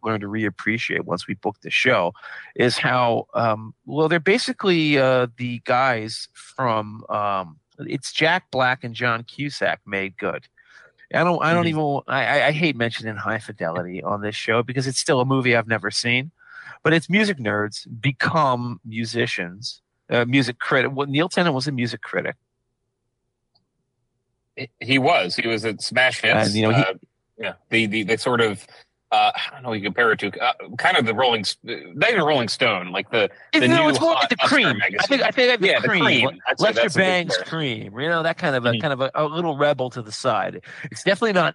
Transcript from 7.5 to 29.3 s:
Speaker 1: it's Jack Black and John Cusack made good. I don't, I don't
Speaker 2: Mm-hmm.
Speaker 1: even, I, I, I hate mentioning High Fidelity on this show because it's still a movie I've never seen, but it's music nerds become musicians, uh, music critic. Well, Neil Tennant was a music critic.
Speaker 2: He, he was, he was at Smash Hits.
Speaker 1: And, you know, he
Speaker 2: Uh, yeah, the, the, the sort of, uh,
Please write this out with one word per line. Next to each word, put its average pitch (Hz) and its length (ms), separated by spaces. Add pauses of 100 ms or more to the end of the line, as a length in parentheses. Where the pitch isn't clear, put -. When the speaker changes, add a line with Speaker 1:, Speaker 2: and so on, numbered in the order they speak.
Speaker 1:
it's - 320
Jack 165 400
Black 127 320
and 117 100
John 117 300
Cusack 104 600
made 98 320
good. 80 300 (680)
I 151 100
don't, 175 220
I 165 80
don't 175 140
Speaker 2:
Mm-hmm. 156 120
Speaker 1:
even, 143 300
I, 131 160
I, 127 240
I - 20
hate 156 240
mentioning 113 400
High 104 240
Fidelity 90 640
on 101 180
this 107 140
show 117 300
because 127 240
it's 131 100
still 135 220
a 123 40
movie 131 300
I've 113 140
never 104 240
seen, 123 400 (500)
but 160 100
it's 165 160
music 202 300
nerds 104 480 (140)
become 127 840
musicians, 113 960 (300)
uh, 120 140
music 123 340
critic. 139 340
Well, 139 140
Neil 147 220
Tennant 175 260
was 131 140
a 147 40
music 127 300
critic. - 320 (2250)
Speaker 2:
He, 131 140 (100)
he 135 180
was, 135 380
he - 100
was 113 180
at 104 180
Smash 123 380
Hits. 110 280
Speaker 1:
And, 104 80
you 110 60
know, 107 80
he 120 120
Speaker 2:
Uh, 95 120 (440)
yeah, 92 140 (180)
the, 113 160
the, 107 160
the 104 160
sort 123 220
of, 104 260 (440)
uh, 107 240